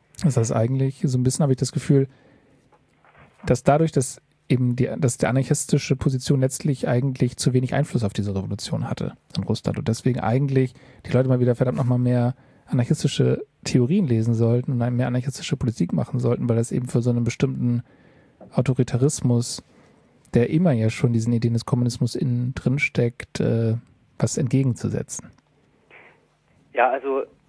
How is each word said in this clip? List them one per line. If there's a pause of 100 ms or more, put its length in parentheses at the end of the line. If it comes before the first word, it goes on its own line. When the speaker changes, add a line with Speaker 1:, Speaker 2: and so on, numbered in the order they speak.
(220)
Speaker 1:
Das
heißt
eigentlich,
so
ein
bisschen
habe
ich
das
Gefühl, (1400)
dass
dadurch,
dass (280)
eben
die,
dass
die
anarchistische
Position
letztlich
eigentlich
zu
wenig
Einfluss
auf
diese
Revolution
hatte (220)
in
Russland
und
deswegen
eigentlich (320)
die
Leute
mal
wieder
verdammt
noch
mal
mehr (320)
anarchistische (180)
Theorien
lesen
sollten
und
mehr
anarchistische
Politik
machen
sollten,
weil
das
eben
für
so
einen
bestimmten (720)
Autoritarismus, (720)
der
immer
ja
schon
diesen
Ideen
des
Kommunismus
innen
drin
steckt,
äh, (440)
was
entgegenzusetzen. (1400)
Speaker 2:
Ja,
also, (240)